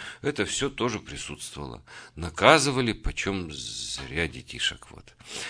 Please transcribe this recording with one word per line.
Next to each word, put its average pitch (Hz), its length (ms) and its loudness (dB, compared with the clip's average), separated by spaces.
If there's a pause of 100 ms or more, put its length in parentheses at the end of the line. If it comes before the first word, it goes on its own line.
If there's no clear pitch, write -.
(220)
это 143 240 0
всё - 240 0
тоже 117 300 -2
присутствовало. 71 840 -10 (320)
Наказывали 123 760 6
почём 92 580 -2
зря - 760 -4
детишек, - 640 -4
вот. - 240 -20 (340)